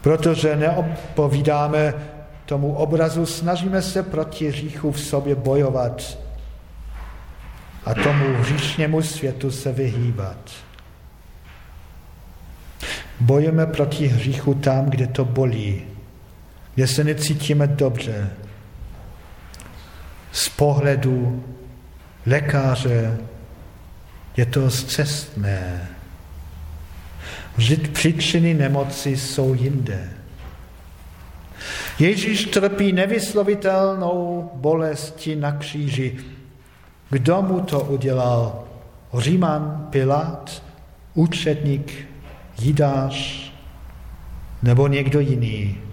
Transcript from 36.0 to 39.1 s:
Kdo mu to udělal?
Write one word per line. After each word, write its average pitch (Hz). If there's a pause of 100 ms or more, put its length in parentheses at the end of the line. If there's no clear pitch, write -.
Kdo 143
mu 185
to 151
udělal? 123 (540)